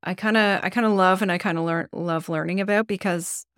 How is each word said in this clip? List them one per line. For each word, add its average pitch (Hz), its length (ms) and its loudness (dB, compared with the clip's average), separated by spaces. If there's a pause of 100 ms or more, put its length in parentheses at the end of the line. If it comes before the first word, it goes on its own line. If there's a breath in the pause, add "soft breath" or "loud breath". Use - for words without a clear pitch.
I 185 120 -6
kinda, 214 480 2
I 185 80 -2
kinda 226 180 0
love 190 320 4
and 202 100 0
I 175 60 2
kinda 170 240 -2
lear-, 165 320 -2
love 165 380 -4
learning 170 320 -2
about 208 240 2
because 180 580 -4 (140)